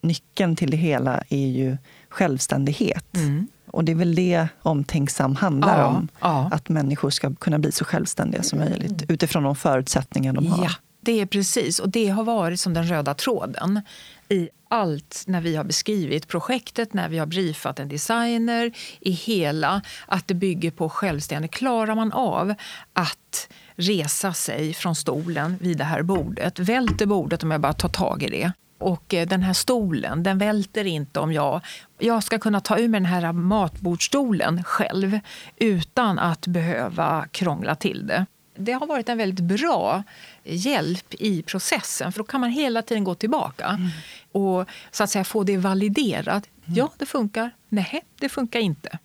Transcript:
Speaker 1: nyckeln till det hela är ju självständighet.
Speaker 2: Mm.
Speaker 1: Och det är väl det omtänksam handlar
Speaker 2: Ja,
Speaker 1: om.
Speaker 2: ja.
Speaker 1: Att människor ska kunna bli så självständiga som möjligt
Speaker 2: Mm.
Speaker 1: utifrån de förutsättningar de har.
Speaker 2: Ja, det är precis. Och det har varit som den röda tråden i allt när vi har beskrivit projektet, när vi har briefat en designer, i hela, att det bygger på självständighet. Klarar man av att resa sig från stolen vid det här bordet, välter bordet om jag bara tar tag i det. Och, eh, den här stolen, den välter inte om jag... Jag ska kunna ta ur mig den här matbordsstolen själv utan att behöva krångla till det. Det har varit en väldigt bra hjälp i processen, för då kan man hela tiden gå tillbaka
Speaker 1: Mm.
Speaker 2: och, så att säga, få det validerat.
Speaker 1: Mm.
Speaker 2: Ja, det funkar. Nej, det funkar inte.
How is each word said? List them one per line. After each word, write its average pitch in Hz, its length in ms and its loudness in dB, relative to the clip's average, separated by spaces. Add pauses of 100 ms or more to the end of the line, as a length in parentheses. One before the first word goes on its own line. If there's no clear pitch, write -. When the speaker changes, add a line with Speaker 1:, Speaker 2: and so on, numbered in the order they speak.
Speaker 1:
nyckeln 165 520 0
till 151 140 0
det 156 60 2
hela 135 520 2
är 139 180 2
ju 131 300 0 (320)
självständighet. 143 1080 0
Speaker 2:
Mm. 156 320 0 (180)
Speaker 1:
Och - 180 -2
det 160 80 2
är 160 40 2
väl 170 180 4
det 170 340 4 (140)
omtänksam 139 760 2
handlar 170 420 4
Speaker 2:
Ja, 131 80 6
Speaker 1:
om. 147 220 2 (120)
Speaker 2:
ja. 156 320 2
Speaker 1:
Att 156 160 -4
människor 147 420 2
ska 143 240 -2
kunna 151 240 0
bli 151 140 2
så - 120 -2
självständiga - 580 -2
som 151 160 -2
möjligt - 320 -2 (120)
Speaker 2:
Mm. 147 60 -8
Speaker 1:
utifrån 160 340 0
de 139 140 2
förutsättningar 135 760 0
de 143 140 2
har. 175 180 2
Speaker 2:
Ja, 160 60 0 (300)
det 233 200 2
är 196 60 0
precis. 190 520 0
Och - 100 0
det 214 200 2
har 208 160 0
varit 185 360 0
som 180 140 0
den 165 140 0
röda 147 260 0
tråden 208 680 -2 (480)
i 185 200 0 (200)
allt 175 580 -2
när 185 140 0
vi 165 160 -2
har 151 80 -2
beskrivit 156 640 -2
projektet, - 680 -4
när 175 140 0
vi 160 100 -2
har 156 80 -2
briefat 160 540 -2
en 139 80 -6
designer, 233 840 0 (280)
i 190 100 0
hela, 165 720 0 (240)
att 190 220 0
det 196 60 0
bygger 175 360 0
på 160 180 -2
självständighet. 151 680 -2
Klarar 226 400 0
man 220 180 0
av 208 420 0 (380)
att - 560 -4 (280)
resa 175 560 0
sig 156 420 -2
från 175 200 -2
stolen 156 680 -2
vid 175 180 0
det 139 60 0
här 156 180 0
bordet, 180 560 -2
välter 214 480 2
bordet 170 360 0
om 160 80 0
jag 156 100 2
bara 143 120 4
tar - 160 -2
tag - 340 -2
i - 80 -2
det. 151 220 -2 (260)
Och, - 360 -2
eh, 170 140 0
den 185 140 2
här 185 100 2
stolen, 180 680 0
den 190 160 2
välter 208 460 0
inte 151 360 -2
om 160 120 0
jag... 143 280 0 (380)
Jag 226 260 2
ska 226 140 0
kunna 208 220 2
ta 202 180 2
ur 233 100 4
mig 220 120 4
den 180 100 2
här 170 220 2
matbordsstolen 180 1300 2
själv 190 540 0 (380)
utan 208 600 2
att 165 280 0
behöva 160 840 0
krångla 165 420 0
till - 320 -4
det. 165 200 0 (300)
Det 208 160 -4
har 262 140 -2
varit 277 220 -2
en 240 100 -2
väldigt 190 260 0 (160)
bra 196 420 2 (420)
hjälp 180 680 -2
i 196 280 0
processen, - 720 -4
för 196 60 -8
då 214 60 -4
kan 269 160 -4
man 240 100 0
hela 240 320 0
tiden 220 220 0
gå 180 100 0
tillbaka 220 520 -2
Speaker 1:
Mm. 180 220 0 (440)
Speaker 2:
och, 190 360 0 (220)
så - 140 0
att 202 60 -2
säga, 190 140 2
få 208 200 0
det 196 120 2
validerat. 202 880 0 (220)
Speaker 1:
Mm. 170 120 0
Speaker 2:
Ja, 277 200 2
det 285 80 -4
funkar. 226 440 -2 (180)
Nej, 208 340 -2 (180)
det 285 80 -2
funkar 233 320 -2
inte. 170 440 -2